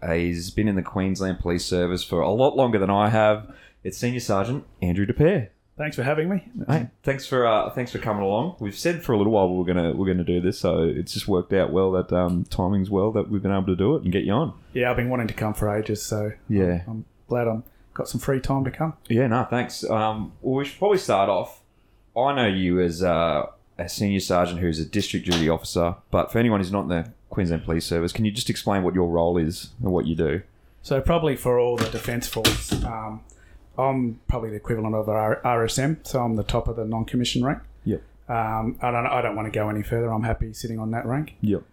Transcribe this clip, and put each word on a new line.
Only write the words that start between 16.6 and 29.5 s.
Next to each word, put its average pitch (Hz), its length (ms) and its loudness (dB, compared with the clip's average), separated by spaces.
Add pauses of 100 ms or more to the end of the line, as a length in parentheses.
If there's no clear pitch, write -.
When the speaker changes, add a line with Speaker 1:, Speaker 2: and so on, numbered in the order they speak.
Speaker 2:
I'm 110 180 -8 (220)
glad 120 200 0
I'm 113 160 -2 (320)
got - 120 -6
some 117 140 -4
free 135 180 0
time 135 260 0
to 127 40 -4
come. 156 240 -4 (160)
Speaker 1:
Yeah, 117 160 4
no, 120 240 2
thanks. - 340 -4
Um, 107 500 -2 (100)
well, 131 160 0
we 143 60 -2
should 139 120 -12
probably 196 220 4
start 98 320 2
off. - 300 -2 (540)
I 135 200 2
know 127 120 2
you 92 320 2
as, 85 220 0
uh, 82 460 2 (320)
a 87 100 -6
senior 101 300 2
sergeant 87 400 2
who's 85 200 0
a 78 60 -2
district 98 400 -2
duty 85 240 2
officer, 85 460 0 (160)
but 87 200 2
for - 60 0
anyone 113 220 4
who's 92 120 -2
not 98 120 0
in - 60 -6
the 85 220 -2 (200)
Queensland 85 320 0
Police 82 240 -2
Service, 85 240 0
can 110 140 0
you 104 60 0
just 110 200 -4
explain 101 320 0
what 87 100 0
your 90 160 2
role 85 300 2
is 82 320 -4 (100)